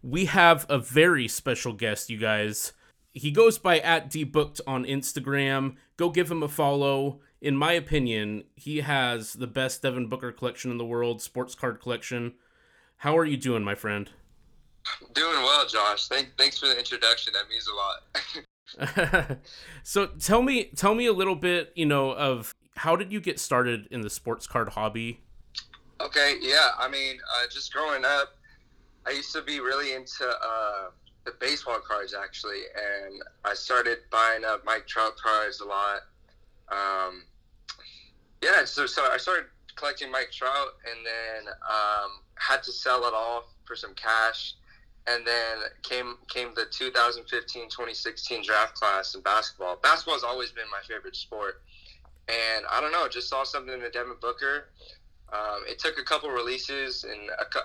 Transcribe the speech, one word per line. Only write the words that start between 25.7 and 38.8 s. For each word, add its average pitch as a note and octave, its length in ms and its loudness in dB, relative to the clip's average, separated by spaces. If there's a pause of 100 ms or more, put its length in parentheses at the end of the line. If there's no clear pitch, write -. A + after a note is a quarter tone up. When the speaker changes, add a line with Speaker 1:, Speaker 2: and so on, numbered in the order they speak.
Speaker 2:
Okay, C#3+ 400 4
yeah. C#3 360 6
I B2+ 120 0
mean, C3+ 260 -6
uh, A#2+ 340 -4
just - 220 -10
growing C#3+ 320 -2
up, C#3 320 2 (720)
I B2+ 60 -2
used C#3+ 200 -6
to D#3+ 100 -4
be D3 200 -4
really C3+ 320 0
into, C3 320 -8
uh, A2 640 -2 (340)
the A#2 160 -10
baseball B2+ 400 -2
cards, G2+ 340 -4
actually, G2 500 -8 (120)
and G2+ 460 -6 (240)
I G2+ 80 0
started A#2 460 2 (120)
buying A2+ 320 4
up A2 220 -2
Mike A2 220 -2
Trout A2 280 0
cards G#2+ 460 0
a G2+ 40 -10
lot. G2+ 360 -2 (680)
Um, F#2+ 540 -2 (1200)
yeah, E3 220 6
so, C#3+ 200 -2